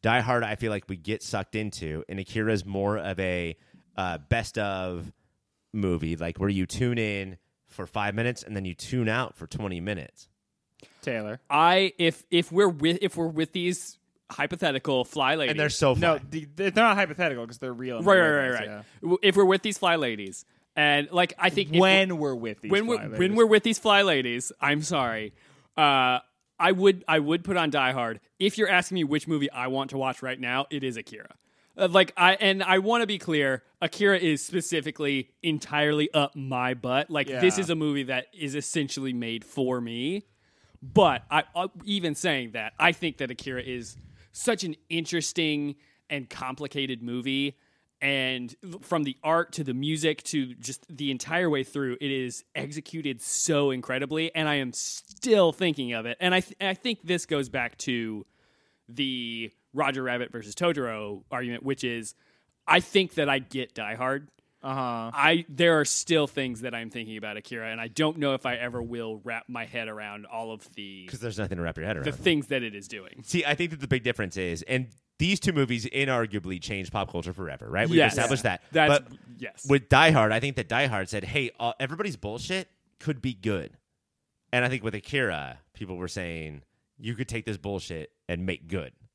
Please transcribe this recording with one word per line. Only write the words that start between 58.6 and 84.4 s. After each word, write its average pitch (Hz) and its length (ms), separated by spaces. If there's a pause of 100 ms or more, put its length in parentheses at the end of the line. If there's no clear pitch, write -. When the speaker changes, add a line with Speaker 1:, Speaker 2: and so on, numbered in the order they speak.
Speaker 3:
the 120 600 (220)
Roger 135 300
Rabbit 123 280
versus 107 240
Totoro 113 760
argument, 123 320
which 135 200
is 117 320 (520)
I 165 120
think 185 360
that 147 140
I 139 100
get 127 360
Die 110 200
Hard. 135 340 (340)
Speaker 2:
Uh-huh. 123 500
Speaker 3:
I, 160 360
there 160 300
are 143 60
still 156 420
things 123 340
that 120 140
I'm 113 160
thinking 110 260
about 107 180
Akira, 110 360
and 113 100
I 117 60
don't 156 320
know 139 160
if 127 100
I 123 120
ever 120 220
will 117 440
wrap 117 240
my 120 180
head 113 220
around 104 400
all 113 240
of 107 240
the 95 320
Speaker 1:
'Cause 110 120
there's 110 200
nothing 95 180
to 85 60
wrap 82 140
your 80 100
head 104 100
Speaker 3:
the 139 140
Speaker 1:
around. - 80
Speaker 3:
things 156 280
that 135 140
it 110 140
is 98 120
doing. 107 360
Speaker 1:
See, - 200
I 147 120
think 170 160
that 156 80
the 131 80
big 127 160
difference 107 340
is, 85 260
and 127 260 (280)
these 180 220
two - 120
movies 123 360
inarguably 107 720
changed 98 300
pop 98 200
culture 87 220
forever, 69 380
right? 98 180
We've 170 80
Speaker 3:
Yes. 135 160
Speaker 1:
established 120 300
that. 92 180 (100)
Speaker 3:
That's, 151 280
Speaker 1:
But 120 120 (280)
Speaker 3:
yes. - 280
Speaker 1:
with 139 220
Die 156 220
Hard, 110 200
I 110 80
think 135 180
that - 120
Die 127 160
Hard 101 240
said, 101 140
"Hey, 127 260 (100)
uh, 117 200
everybody's 156 380
bullshit 127 500 (320)
could 143 200
be 127 140
good." 95 380 (800)